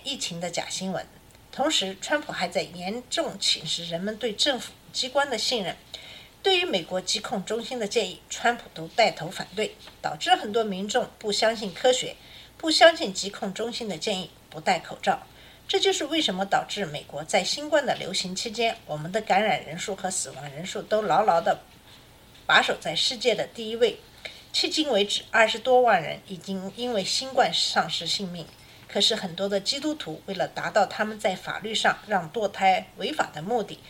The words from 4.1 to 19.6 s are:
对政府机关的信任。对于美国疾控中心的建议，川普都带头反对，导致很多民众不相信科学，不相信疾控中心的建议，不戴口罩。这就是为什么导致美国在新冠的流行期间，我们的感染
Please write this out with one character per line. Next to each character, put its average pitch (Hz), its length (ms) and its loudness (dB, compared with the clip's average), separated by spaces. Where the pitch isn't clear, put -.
对 226 160 -2
政 262 260 2
府 - 140 -8
机 254 160 -2
关 285 200 2
的 233 80 0
信 233 240 0
任。 165 140 -4
对 381 160 6
于 359 60 4
美 208 200 0
国 185 180 -2
疾 - 180 -2
控 208 240 -4
中 226 180 -2
心 254 160 -6
的 220 80 -2
建 196 240 0
议， 160 200 -14
川 240 260 0
普 - 80 -12
都 165 160 -10
带 208 220 4
头 160 180 -8
反 - 240 -10
对， 208 220 -4
导 147 140 -2
致 339 180 2
很 226 200 -4
多 226 100 2
民 196 240 -4
众 214 220 0
不 208 140 -4
相 220 200 2
信 208 200 -6
科 254 180 4
学， - 240 0
不 320 140 -2
相 330 240 10
信 254 180 -4
疾 190 160 -4
控 190 240 -6
中 226 200 -4
心 226 160 -6
的 165 80 -4
建 185 240 -2
议， 160 80 -10
不 160 120 -12
戴 180 180 2
口 - 220 -14
罩。 - 260 0
这 392 100 2
就 370 140 4
是 349 140 0
为 311 160 0
什 196 120 0
么 190 120 -2
导 175 180 2
致 202 220 -4
美 147 180 -8
国 147 220 -10
在 190 180 2
新 294 260 -4
冠 294 160 4
的 185 100 2
流 - 180 -8
行 185 200 -4
期 226 160 -6
间， 226 360 0
我 151 100 -6
们 156 160 -6
的 214 80 0
感 208 240 4
染 175 220 0